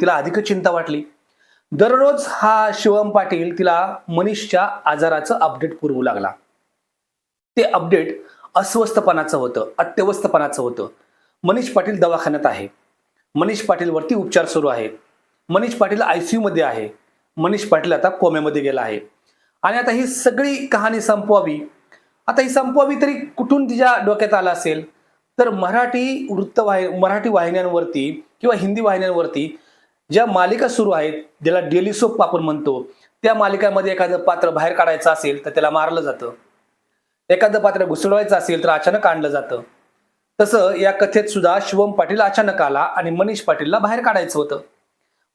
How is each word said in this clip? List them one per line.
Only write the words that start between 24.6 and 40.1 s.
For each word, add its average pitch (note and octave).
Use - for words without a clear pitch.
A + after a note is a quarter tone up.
तर A#3+
मराठी A#3+
वृत्तवाहि-, F#3+
मराठी G3+
वाहिन्यांवरती E3+
किंवा A#3
हिंदी G3
वाहिन्यांवरती F3+
ज्या G#3+
मालिका G#3
सुरू A3+
आहेत, D#3
ज्याला E3+
डेली F3
सोप A3+
आपण F3
म्हणतो, D3
त्या A3
मालिकामध्ये G3
एखादं F3+
पात्र -
बाहेर D#3
काढायचं D#3+
असेल C#3+
तर D#3
त्याला D3+
मारलं D#3+
जातं, C3
एखादं G3+
पात्र G3
घुसडवायचं G3
असेल E3+
तर E3+
अचानक F3+
आणलं D#3+
जातं. C#3